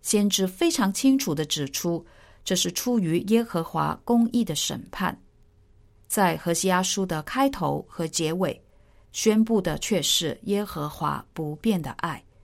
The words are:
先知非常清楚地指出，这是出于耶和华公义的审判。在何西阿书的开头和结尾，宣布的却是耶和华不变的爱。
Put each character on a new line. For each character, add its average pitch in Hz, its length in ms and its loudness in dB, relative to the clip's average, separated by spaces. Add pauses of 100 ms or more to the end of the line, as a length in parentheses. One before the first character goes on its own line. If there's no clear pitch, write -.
先 208 260 2
知 190 160 0
非 190 240 2
常 208 240 0
清 269 240 4
楚 240 160 0
地 151 100 -2
指 147 260 -2
出， 170 360 -2 (380)
这 185 120 0
是 175 160 0
出 240 280 0
于 170 180 2 (120)
耶 226 120 4
和 180 220 -2
华 151 420 -2
公 233 260 4
义 233 140 2
的 160 80 -4
审 - 260 -4 (120)
判。 - 280 -4 (880)
在 175 300 2
何 170 160 0
西 185 160 0
阿 180 140 4
书 190 200 -2
的 165 200 -4
开 269 260 2
头 151 400 -4
和 165 180 -4
结 160 260 -2
尾， 180 300 -2 (480)
宣 220 320 4
布 226 160 2
的 170 200 -2
却 190 200 0
是 - 440 0
耶 202 200 -2
和 156 240 -8
华 147 460 -4
不 151 220 -6
变 190 260 0
的 139 120 -8
爱。 160 300 -6 (200)